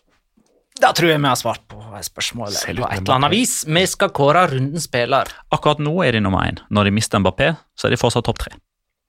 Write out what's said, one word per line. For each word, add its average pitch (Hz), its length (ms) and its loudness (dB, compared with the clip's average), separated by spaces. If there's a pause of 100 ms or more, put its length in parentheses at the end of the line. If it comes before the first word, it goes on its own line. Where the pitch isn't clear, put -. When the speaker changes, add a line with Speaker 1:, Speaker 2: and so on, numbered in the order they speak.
(760)
Speaker 1:
Da 147 140 4
tror 160 220 2
jeg 147 100 2
vi 139 80 2
har 123 80 2
svart 113 300 -4
på 107 100 -18 (240)
spørsmålet - 560 -8
Speaker 2:
Selv 87 220 -6
Speaker 1:
på - 20 -2
Speaker 2:
uten - 140 -4
Speaker 1:
et 95 80 -6
eller 131 100 2
annet 139 140 2
Speaker 2:
Mbappé. 180 80 0
Speaker 1:
vis. 240 300 -2
Vi 165 200 2
skal - 240 -2
kåre 151 400 4
rundens 139 380 -4
spiller. 120 400 0 (240)
Speaker 3:
Akkurat 151 260 2
nå 151 240 -2
er 135 140 2
de 110 80 2
nummer 92 240 0
én. - 100 -6 (120)
Når 104 180 4
de 98 80 2
mister 110 260 0
Mbappé, 135 300 2 (240)
så - 100 -2
er 110 80 4
de - 60 -2
fortsatt 120 260 2
topp 113 160 -2
tre. - 140 -12 (520)